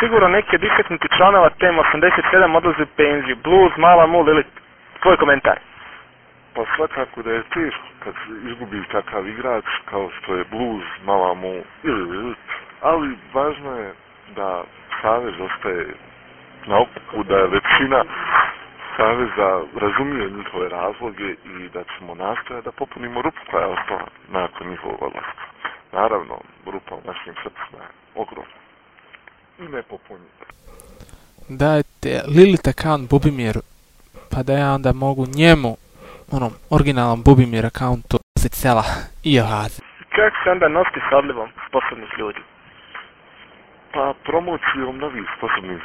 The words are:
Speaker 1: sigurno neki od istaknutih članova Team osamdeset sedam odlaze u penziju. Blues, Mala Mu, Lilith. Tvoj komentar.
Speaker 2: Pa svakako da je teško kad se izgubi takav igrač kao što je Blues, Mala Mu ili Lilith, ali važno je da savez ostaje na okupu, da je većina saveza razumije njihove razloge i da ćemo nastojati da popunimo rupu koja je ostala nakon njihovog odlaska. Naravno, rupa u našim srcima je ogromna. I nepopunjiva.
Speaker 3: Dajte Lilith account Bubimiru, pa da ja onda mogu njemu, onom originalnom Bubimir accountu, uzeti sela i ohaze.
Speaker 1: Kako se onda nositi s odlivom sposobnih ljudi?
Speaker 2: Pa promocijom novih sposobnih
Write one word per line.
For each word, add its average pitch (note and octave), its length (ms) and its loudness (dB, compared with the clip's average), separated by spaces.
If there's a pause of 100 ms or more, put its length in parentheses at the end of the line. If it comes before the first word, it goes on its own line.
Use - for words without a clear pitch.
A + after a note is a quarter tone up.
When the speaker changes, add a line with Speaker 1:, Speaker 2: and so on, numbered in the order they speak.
Speaker 1:
sigurno A3 280 4
neki F#3+ 280 2
od E3+ 80 0
istaknutih F#3+ 520 0
članova F#3 340 8
Team F3 280 2
osamdeset D#3 520 2
sedam F3 260 6
odlaze E3 260 2
u C#3+ 140 -8
penziju. D3 480 2
Blues, F3+ 320 6
Mala E3 300 8
Mu, E3+ 160 4
Lilith. D3+ 320 2 (480)
Tvoj F3+ 140 6
komentar. C#3 420 4 (960)
Speaker 2:
Pa A#2 80 -4 (140)
svakako C#3 460 -6
da A2+ 100 -6
je A2+ 100 -2
teško - 460 -6 (160)
kad G2 100 -10
se A2 360 -14
izgubi G#2 420 -12
takav G2+ 360 -4
igrač A#2 360 -4 (260)
kao G2 260 -6
što - 180 -8
je F2+ 100 -4
Blues, A2 420 -8 (180)
Mala F#2+ 300 0
Mu F#2 200 -8 (280)
ili A#2+ 280 -4
Lilith, G#2+ 300 -10 (400)
ali D3 360 -2 (180)
važno C#3+ 420 -4
je G2 180 -10 (420)
da F#2 280 -6 (380)
savez A2+ 380 0
ostaje F2+ 540 -6 (720)
na G2+ 120 0
okupu, - 460 -2
da F#2+ 120 2
je F#2+ 200 2
većina C3 480 2 (920)
saveza A2 540 0 (300)
razumije G#2 500 -2
njihove G2 380 -8
razloge G2 600 -8 (160)
i F#2 300 -16
da F2+ 100 -10
ćemo F2 300 -16
nastojati A2+ 500 -8
da B2 80 -12
popunimo A#2+ 500 -10
rupu D#3 180 -6 (100)
koja E2+ 140 -2
je F#2+ 80 -4
ostala F2+ 340 -8 (220)
nakon F2+ 400 -6
njihovog - 340 -10
odlaska. - 420 -12 (480)
Naravno, F#2 480 -2 (260)
rupa F#2+ 280 -14
u - 120 -16
našim - 280 -14
srcima - 480 -16
je - 60 -20 (260)
ogromna. - 460 -12 (1000)
I F3+ 40 -18
nepopunjiva. A2+ 840 -16 (1040)
Speaker 3:
Dajte C#3 720 0 (140)
Lilith F3+ 320 8
account C#3 420 -2
Bubimiru, C3 500 2 (720)
pa C3 120 -4
da C3 100 0
ja C#3 200 2
onda C3 200 2
mogu C3 320 0 (120)
njemu, D3+ 400 6 (560)
onom B2+ 200 -2 (180)
originalnom B2+ 520 2
Bubimir B2 440 6
accountu, B2 500 -2 (220)
uzeti - 180 -2
sela A#3+ 280 2 (380)
i C#3+ 180 4
ohaze. G#2+ 420 -2 (340)
Speaker 1:
Kako G#3+ 280 4
se F#3 60 2
onda F3+ 180 4
nositi D#3+ 320 0 (100)
s - 20 -2
odlivom C3+ 360 0 (200)
sposobnih A#2 500 -6
ljudi? G#2+ 240 -8 (1500)
Speaker 2:
Pa C#3 220 -2 (100)
promocijom C#3+ 760 -4
novih C3 280 -8 (100)
sposobnih F#2 480 -8